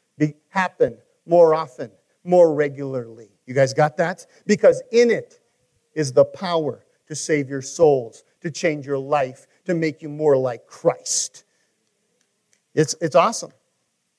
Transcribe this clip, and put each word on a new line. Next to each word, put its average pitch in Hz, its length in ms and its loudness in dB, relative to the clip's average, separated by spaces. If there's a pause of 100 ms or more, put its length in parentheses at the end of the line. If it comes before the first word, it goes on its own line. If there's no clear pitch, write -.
(180)
be, 151 160 -2 (140)
happen 160 500 -2 (280)
more 165 280 6
often, 156 380 -8 (320)
more 175 300 4
regularly. 131 760 -6 (160)
You 127 80 -14
guys 131 180 2
got 151 240 0
that? 175 300 -6 (200)
Because 208 360 4 (100)
in 240 180 4
it - 300 -6 (520)
is 147 200 -4
the - 120 6
power 165 600 -4 (240)
to 156 80 -16
save 143 320 -4
your 139 140 -8
souls, 135 640 0 (160)
to 170 100 -10
change 151 360 -4
your 139 120 -4
life, 135 480 -4 (180)
to 185 100 -4
make 160 280 -4
you 156 60 -14
more 147 280 2
like 127 300 -4
Christ. - 760 -6 (1300)
It's, 151 260 -2
it's 170 160 -4
awesome. 170 360 0 (680)